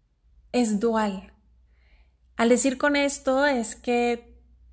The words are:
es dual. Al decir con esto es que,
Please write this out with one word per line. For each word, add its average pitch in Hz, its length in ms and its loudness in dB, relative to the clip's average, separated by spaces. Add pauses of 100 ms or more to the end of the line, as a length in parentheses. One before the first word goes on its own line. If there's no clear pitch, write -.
(520)
es 220 280 0
dual. 214 540 -2 (1040)
Al 233 120 0
decir 254 300 2
con 285 180 0
esto 277 480 0
es 247 320 -2
que, 240 680 -4 (300)